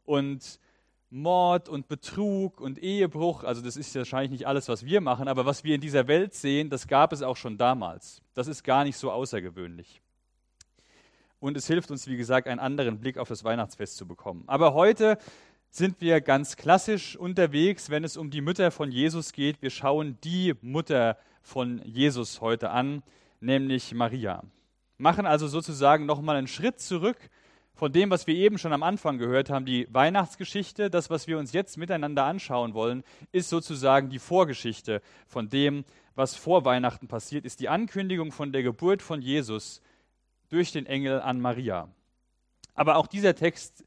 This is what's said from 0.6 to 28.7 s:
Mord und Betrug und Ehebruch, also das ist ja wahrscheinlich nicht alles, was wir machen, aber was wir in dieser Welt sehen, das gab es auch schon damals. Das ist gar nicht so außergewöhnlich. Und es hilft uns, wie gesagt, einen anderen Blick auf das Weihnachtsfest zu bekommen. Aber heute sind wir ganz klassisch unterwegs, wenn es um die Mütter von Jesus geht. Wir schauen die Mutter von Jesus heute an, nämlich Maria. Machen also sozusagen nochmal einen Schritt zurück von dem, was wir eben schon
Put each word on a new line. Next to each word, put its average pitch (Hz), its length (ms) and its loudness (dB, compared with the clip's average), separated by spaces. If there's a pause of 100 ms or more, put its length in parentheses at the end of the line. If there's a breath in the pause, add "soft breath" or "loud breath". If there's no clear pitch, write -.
Mord 175 580 2
und 143 180 -8
Betrug 196 760 -4
und 135 200 -10
Ehebruch, 170 600 -2
also 120 160 -4
das 120 160 -10
ist 143 180 -12
ja 135 60 -4
wahrscheinlich 131 300 -2
nicht 131 160 -8
alles, 139 240 -2
was 117 160 -4
wir 190 160 2
machen, 131 260 0
aber 131 160 0
was 135 200 0
wir 151 100 2
in 143 80 -2
dieser 139 260 2
Welt 180 240 4
sehen, 143 380 -2
das 135 180 -6
gab 147 240 6
es 147 80 -8
auch 131 160 -4
schon 110 220 -10
damals. 120 640 -2 (100)
Das 127 140 -4
ist 151 180 -10
gar 135 200 6
nicht 143 120 -4
so 127 160 -4
außergewöhnlich. 90 880 -8 (1400 soft breath)
Und 143 180 -4
es 135 100 -8
hilft 165 240 0
uns, 139 160 -10
wie 131 120 -6
gesagt, 127 300 2
einen 123 120 -4
anderen 131 400 -2
Blick 127 160 -6
auf 123 120 -8
das 110 160 -10
Weihnachtsfest 113 520 -4
zu 95 100 -14
bekommen. 87 400 -12
Aber 143 280 4
heute 214 420 6 (540 loud breath)
sind 180 320 -2
wir 165 180 4
ganz 139 360 0
klassisch 185 600 2
unterwegs, 180 720 2
wenn 151 160 -2
es 151 140 -8
um 156 100 -8
die 143 140 -6
Mütter 175 280 2
von 147 220 -6
Jesus 156 400 0
geht. 143 300 -2
Wir 131 80 -4
schauen 143 520 0
die 175 380 0
Mutter 127 560 0 (240 soft breath)
von 123 460 -6
Jesus 123 560 0
heute 113 260 0
an, 131 340 -2 (380 soft breath)
nämlich 131 540 0
Maria. 117 480 -2 (560)
Machen 170 260 2
also 151 240 4
sozusagen 147 560 4
nochmal 147 320 0
einen 135 100 -2
Schritt 170 320 -4
zurück 190 380 -2 (560 soft breath)
von 151 180 -2
dem, 185 200 4
was 180 160 0
wir 160 80 2
eben 202 240 4
schon 160 160 -2